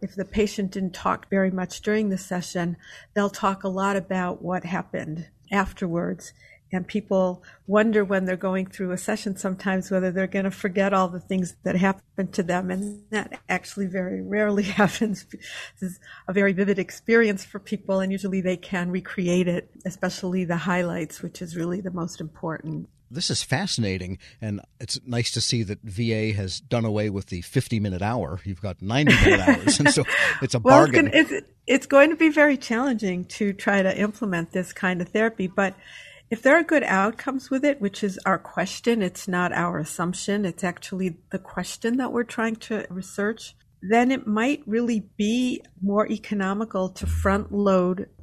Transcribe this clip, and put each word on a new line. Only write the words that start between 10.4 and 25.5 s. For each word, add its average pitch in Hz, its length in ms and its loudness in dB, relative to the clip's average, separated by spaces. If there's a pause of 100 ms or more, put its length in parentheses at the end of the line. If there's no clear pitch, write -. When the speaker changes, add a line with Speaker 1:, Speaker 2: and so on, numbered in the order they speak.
Speaker 1:
forget 196 420 0
all 185 160 4
the 175 100 -8
things 185 460 -2
that 185 120 2
happened 190 580 0
to 196 80 0
them. 180 280 -2
And 208 380 -6
that - 400 -6
actually 185 380 -4
very 185 340 -4
rarely 202 420 0
<laughs> 196 200 -2
happens. 208 480 0
This - 640 -12
is - 80 -20 (280)
a 185 60 -4
very 196 180 4
vivid 196 260 2
experience 208 640 2
for - 160 -16
people, 196 420 -2
and 190 120 -2
usually 190 300 -2
they 180 160 0
can 175 320 -4
recreate 180 580 0
it, 175 220 -2 (160)
especially 185 580 -2
the 170 140 -2
highlights, 175 640 -2
which - 180 -10
is 170 160 -12
really 175 240 -4
the 185 100 -8
most 175 300 -6
important. 160 680 -8 (200)
Speaker 2:
This 151 200 -4
is - 120 -2
fascinating, 98 760 -2 (240)
and 104 180 -4 (180)
it's - 280 -8
nice 120 240 -2
to 117 100 -4
see 117 220 0